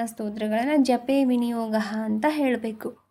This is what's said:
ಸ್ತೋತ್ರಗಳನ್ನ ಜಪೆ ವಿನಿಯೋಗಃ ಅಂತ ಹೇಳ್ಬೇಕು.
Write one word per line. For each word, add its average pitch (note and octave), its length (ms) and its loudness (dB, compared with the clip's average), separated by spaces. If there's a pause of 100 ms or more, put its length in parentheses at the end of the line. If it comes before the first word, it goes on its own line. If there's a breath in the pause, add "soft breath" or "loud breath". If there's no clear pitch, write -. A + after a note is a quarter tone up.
ಸ್ತೋತ್ರಗಳನ್ನ A3 720 -2
ಜಪೆ C4 480 4
ವಿನಿಯೋಗಃ A3+ 720 0
ಅಂತ G#3+ 320 -2
ಹೇಳ್ಬೇಕು. B3 720 -2 (120)